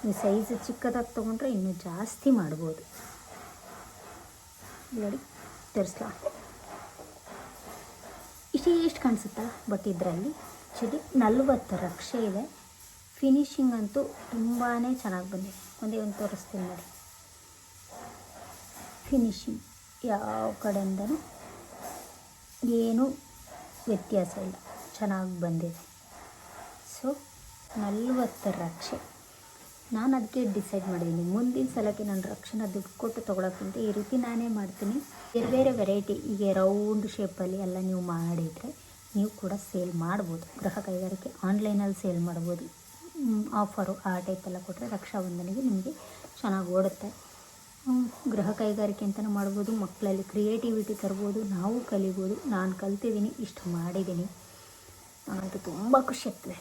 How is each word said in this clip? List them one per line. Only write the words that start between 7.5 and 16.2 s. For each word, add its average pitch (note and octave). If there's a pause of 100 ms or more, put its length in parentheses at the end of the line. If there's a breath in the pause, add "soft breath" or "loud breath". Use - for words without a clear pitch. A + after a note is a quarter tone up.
ಇಷ್ಟೇ, D#4+
ಎಷ್ಟು E4
ಕಾಣಿಸುತ್ತಲ್ಲ, A3 (200)
but G3+
ಇದರಲ್ಲಿ F3+
actually - (140)
ನಲವತ್ತು B3
ರಕ್ಷೆ G#3+
ಇದೆ. G#3 (500)
ಫಿನಿಶಿಂಗ್ C4+
ಅಂತೂ A3+
ತುಂಬಾ A#3+
ಚೆನ್ನಾಗಿ F#3
ಬಂದಿದೆ. G3
ಒಂದೇ A3
ಒಂದು G#3
ತೋರಿಸ್ತೀನಿ G3